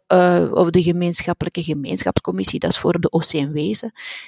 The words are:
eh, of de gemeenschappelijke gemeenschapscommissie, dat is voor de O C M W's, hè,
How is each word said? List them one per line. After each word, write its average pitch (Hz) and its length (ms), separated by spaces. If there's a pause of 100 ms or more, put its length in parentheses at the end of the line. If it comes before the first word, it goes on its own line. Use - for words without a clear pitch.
eh, 175 460
of 170 160
de 170 140
gemeenschappelijke 175 800
gemeenschapscommissie, 160 960
dat 175 100
is 180 80
voor 170 220
de 175 120
O - 60
C - 160
M 147 180
W's, 151 300
hè, 233 60 (400)